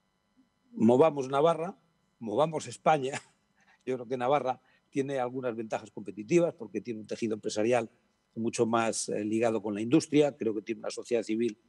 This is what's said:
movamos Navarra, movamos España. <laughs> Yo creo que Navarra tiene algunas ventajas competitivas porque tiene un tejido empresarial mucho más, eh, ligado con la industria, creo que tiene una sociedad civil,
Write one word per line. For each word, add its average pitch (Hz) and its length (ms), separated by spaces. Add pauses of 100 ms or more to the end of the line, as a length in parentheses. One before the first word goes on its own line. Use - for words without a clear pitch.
(760)
movamos 131 540
Navarra, 160 480 (440)
movamos 135 480
España. 139 520 (300)
<laughs> - 340
Yo 127 120
creo 120 100
que 127 100
Navarra 127 440 (300)
tiene 139 280
algunas 123 380
ventajas 113 340
competitivas 107 640
porque 107 260
tiene 107 200
un 104 80
tejido 110 260
empresarial 110 560 (460)
mucho 113 280
más, 113 440
eh, 107 160
ligado 110 360
con 107 140
la 101 60
industria, 143 560
creo 107 180
que 107 80
tiene 107 180
una 101 100
sociedad 110 340
civil, 110 340 (100)